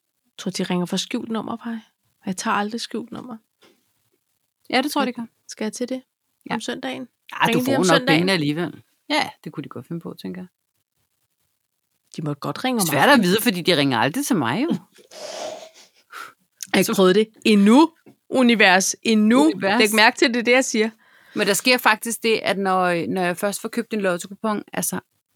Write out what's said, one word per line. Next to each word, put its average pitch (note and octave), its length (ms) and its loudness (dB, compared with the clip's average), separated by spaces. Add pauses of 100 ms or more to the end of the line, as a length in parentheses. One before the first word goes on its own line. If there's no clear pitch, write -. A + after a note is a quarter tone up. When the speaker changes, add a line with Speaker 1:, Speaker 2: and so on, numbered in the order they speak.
(260)
Speaker 1:
Jeg - 180 -20
tror, F#3 80 -6
de F#3 120 -6
ringer F3+ 220 -2
fra F#3 120 -6
skjult - 320 -8
nummer, A3 260 -8
Paj. A3+ 200 -10 (500)
Jeg F#3 120 -6
tager G#3+ 180 -4
aldrig G#3 260 -4
skjult A#3 300 -10
nummer. A3+ 260 -16 (1300)
Speaker 2:
Ja, B3+ 120 0
det D4 100 -6
tror D4 100 -2
jeg, B3 120 -2
Speaker 1:
Skal A#3 100 -12
Speaker 2:
de A3+ 40 -12
gør. - 60 -20 (140)
Speaker 1:
skal - 180 -10
jeg G#3+ 80 -6
til B3 160 -8
det C4 120 -8 (480)
Speaker 2:
Ja. A#3+ 40 -4
Speaker 1:
om A3+ 80 -4
søndagen? B3+ 460 -10 (260)
Speaker 2:
Ah, - 200 0
du A#3+ 60 2
Speaker 1:
Ringer - 0 -
de B3+ 60 -2
Speaker 2:
får C4+ 100 0
Speaker 1:
om - 40 0
Speaker 2:
nok - 60 0
Speaker 1:
søndagen? - 220 2
Speaker 2:
pengene F#3 240 2
alligevel. D3+ 520 -4 (260)
Ja, D4 200 -2 (140)
det E3+ 80 -14
kunne D3 120 -12
de B2+ 60 -16
godt - 180 -14
finde E3+ 140 -10
på, F3 200 -14
tænker F#3 200 -10
jeg. F3+ 60 -16 (1700)
Speaker 1:
De D#3+ 60 -8
må D3 120 -6
godt D3 300 -8
ringe B3+ 180 -2
om F3 60 -2
Speaker 2:
Svært D3+ 160 2
at A3+ 60 4
Speaker 1:
aftenen. B3+ 140 6
Speaker 2:
vide, F3+ 180 2
fordi F3+ 200 -2
de E3 160 2
ringer C#3 200 2
aldrig C#3+ 280 0
til C4 100 -2
mig, D3 280 -2
jo. E4+ 60 -4
Speaker 1:
Jeg A#3+ 80 -2 (2000)
har - 60 2
ikke F#3+ 60 4
Speaker 2:
Så A3 100 -2
Speaker 1:
prøvet F#3 200 6
det A3 120 4 (180)
endnu, A3 460 6 (380)
univers. G#3 720 4
Endnu. A3+ 420 4
Speaker 2:
Univers. G3 340 0
Speaker 1:
Læg G#3+ 160 4
mærke A3 220 4
til A#3+ 160 2
det, A#3+ 120 -2
det A#3+ 60 2
jeg B3+ 140 4
siger. A3 240 0 (460)
Speaker 2:
Men G3+ 120 0
der G3+ 60 2
sker B3+ 240 2
faktisk A3 460 0
det, A3+ 200 2
at G3 140 0
når, F#3 500 0
når F#3 140 -4
jeg F3 160 -2
først G3+ 240 -6
får A3+ 80 -8
købt - 240 -6
en G#3+ 80 -4
lottokupon, G3 640 -4 (100)
altså, - 260 -6 (360)